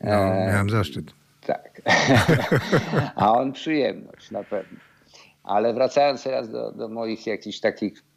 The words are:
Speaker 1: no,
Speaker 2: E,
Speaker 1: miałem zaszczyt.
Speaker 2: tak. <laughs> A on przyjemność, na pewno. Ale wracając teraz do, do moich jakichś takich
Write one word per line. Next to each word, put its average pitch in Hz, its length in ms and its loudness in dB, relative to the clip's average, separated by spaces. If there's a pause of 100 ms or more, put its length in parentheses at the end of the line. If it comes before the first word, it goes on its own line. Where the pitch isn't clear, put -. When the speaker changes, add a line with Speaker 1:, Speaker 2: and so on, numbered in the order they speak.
Speaker 1:
no, 101 60 -2
Speaker 2:
E, 95 420 2
Speaker 1:
miałem 101 180 0
zaszczyt. 101 340 -2 (420)
Speaker 2:
tak. - 360 -6 (640)
<laughs> 160 720 0
A 104 160 4
on 135 200 2
przyjemność, - 800 -4
na 104 140 -8
pewno. 92 340 -8 (640)
Ale 107 300 2
wracając 131 480 2
teraz 123 280 -4
do, 117 220 -8
do 117 160 -10
moich 113 380 -6
jakichś 104 340 -8
takich - 420 -2 (140)